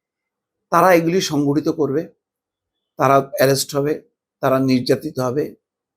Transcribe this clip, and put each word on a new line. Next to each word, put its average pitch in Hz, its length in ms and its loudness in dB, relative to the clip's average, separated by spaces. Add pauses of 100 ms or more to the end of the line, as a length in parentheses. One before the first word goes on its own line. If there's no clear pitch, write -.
(720)
তারা 180 240 4
এগুলি 165 260 2
সংগঠিত 147 480 -2
করবে, 147 340 -2 (920)
তারা 139 380 2
অ্যারেস্ট 139 420 0
হবে, 143 260 -4 (380)
তারা 131 180 0
নির্যাতিত 131 600 -2
হবে, 127 360 -4 (420)